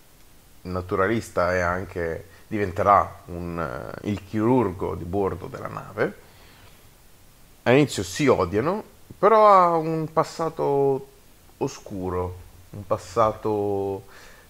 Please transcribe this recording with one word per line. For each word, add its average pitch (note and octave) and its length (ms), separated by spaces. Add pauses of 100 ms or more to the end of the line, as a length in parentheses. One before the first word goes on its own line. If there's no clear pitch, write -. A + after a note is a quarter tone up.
(600)
naturalista, F#2 920
è F#2 60
anche, F2 680 (220)
diventerà G2 800
un, F2 340
eh, B1+ 500
il G2+ 140
chirurgo G#2 720
di F2+ 100
bordo F2 420
della G#2 200
nave. G#2+ 560 (1400)
All'inizio B2+ 360
si C#3+ 240
odiano, G#2+ 560 (340)
però G#3+ 300
ha F3+ 280
un D#3+ 380
passato C#3+ 920 (500)
oscuro, F2+ 800 (340)
un G2+ 140
passato G#2 1160 (460)